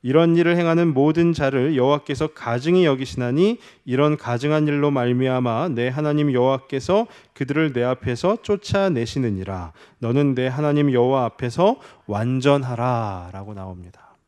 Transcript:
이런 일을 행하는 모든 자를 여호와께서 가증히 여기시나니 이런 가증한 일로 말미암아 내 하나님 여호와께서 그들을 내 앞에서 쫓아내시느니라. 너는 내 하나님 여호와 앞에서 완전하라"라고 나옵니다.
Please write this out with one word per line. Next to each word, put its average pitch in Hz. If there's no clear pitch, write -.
이런 165
일을 170
행하는 170
모든 156
자를 139
여호와께서 143
가증히 156
여기시나니 135
이런 147
가증한 147
일로 147
말미암아 127
내 120
하나님 147
여호와께서 135
그들을 143
내 120
앞에서 127
쫓아내시느니라. 117
너는 135
내 127
하나님 147
여호와 123
앞에서 170
완전하라"라고 117
나옵니다. 92